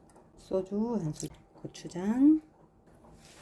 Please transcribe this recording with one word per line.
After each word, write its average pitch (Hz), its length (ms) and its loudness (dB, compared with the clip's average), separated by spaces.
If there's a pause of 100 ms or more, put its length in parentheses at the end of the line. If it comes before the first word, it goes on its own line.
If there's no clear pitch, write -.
(360)
소주 202 680 -4
한 151 120 -4
술, 151 160 -10 (320)
고추장, 247 800 2 (1000)